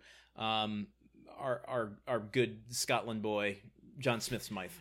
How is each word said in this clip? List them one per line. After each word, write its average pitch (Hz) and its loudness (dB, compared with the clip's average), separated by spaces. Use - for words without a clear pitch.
um, 107 0
our, 131 0
our, 113 0
our 123 2
good 110 2
Scotland 113 0
boy, 104 2
John 127 2
Smith - -2
Smythe. 92 -6